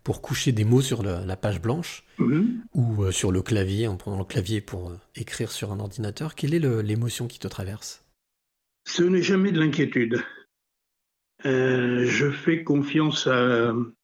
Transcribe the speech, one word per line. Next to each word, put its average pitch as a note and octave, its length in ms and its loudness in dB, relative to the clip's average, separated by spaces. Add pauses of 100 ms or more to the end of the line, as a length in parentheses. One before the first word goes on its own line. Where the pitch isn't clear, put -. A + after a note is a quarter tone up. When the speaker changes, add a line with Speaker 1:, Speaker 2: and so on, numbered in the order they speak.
Speaker 1:
pour - 200 -4
coucher - 300 0
des G#2+ 120 2
mots A#2+ 160 6
sur C3 220 -2
le, F#2 240 -2
la F#2 100 -4
page G2 240 -2
blanche, C3 440 -4 (120)
Speaker 2:
Mhm. G#3+ 460 2 (100)
Speaker 1:
ou, A2+ 320 2
euh, F#2+ 60 2
sur F#2 220 0
le F#2 100 2
clavier, G2+ 440 0
en F#2+ 120 -4
prenant G2+ 180 -6
le F#2+ 80 -4
clavier G2+ 380 -2
pour, F2+ 260 -10
euh, F2+ 80 -12 (180)
écrire - 380 -8
sur G#2 200 -6
un G2 80 -6
ordinateur, G#2+ 540 -6
quelle D3 200 -2
est E3+ 40 2
le, B2+ 220 2
l'émotion A2+ 460 -2
qui - 120 -14
te F#2+ 100 -8
traverse ? - 540 -10 (840)
Speaker 2:
Ce - 160 0
n'est F3+ 180 4
jamais F#3+ 320 2
de D#3+ 80 2
l'inquiétude. C3 600 2 (1200)
Euh, B2+ 600 2
je C#3 240 2
fais E3 340 0
confiance D3 600 2
à, B2 480 4 (300)